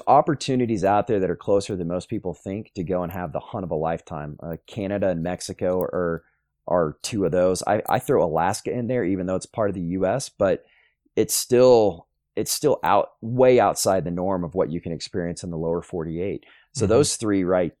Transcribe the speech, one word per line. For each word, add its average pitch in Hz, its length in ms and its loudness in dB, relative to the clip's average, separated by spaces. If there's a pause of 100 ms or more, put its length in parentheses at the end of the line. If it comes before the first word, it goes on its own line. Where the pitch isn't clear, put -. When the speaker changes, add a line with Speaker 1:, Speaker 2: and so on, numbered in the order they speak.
Speaker 1:
opportunities 123 800 2
out 101 240 2
there 107 120 0
that 92 100 0
are 87 60 0
closer 101 400 0
than 87 120 -4
most 87 220 -6
people 92 240 -6
think 98 420 -10
to 98 80 -6
go 90 200 -2
and 85 80 -6
have 90 200 -8
the 73 80 -6
hunt 104 240 -10
of 82 80 -6
a 85 40 -2
lifetime. 78 640 -6
Uh, 85 160 -10 (100)
Canada 101 420 -2
and 85 140 -2
Mexico 90 580 -2
are, 85 420 -2 (440)
are 80 340 0
two 98 240 -2
of 82 60 0
those. 90 340 2
I, 107 240 0
I 104 100 2
throw 110 240 2
Alaska 85 480 -2
in 120 160 -4
there, 123 160 -2
even 92 220 -2
though 92 100 -2
it's 90 120 -6
part 104 220 -2
of 95 60 -4
the 95 60 -6
U 92 240 -2
S, 113 240 -2
but 95 360 0 (500)
it's 110 180 0
still, 120 720 4 (280)
it's - 160 -4
still - 320 0
out, 92 260 2 (120)
way 127 380 6
outside 95 460 2
the 87 60 -4
norm 90 320 -2
of 82 120 -8
what 92 160 0
you 85 80 -4
can 87 120 -8
experience 85 520 -8
in 92 80 -10
the 82 60 -6
lower 82 240 -2
forty-eight. 85 640 -6 (280)
So - 120 -2
Speaker 2:
Mm-hmm. 92 80 0
Speaker 1:
those 143 240 4
three 101 260 2
right 90 380 0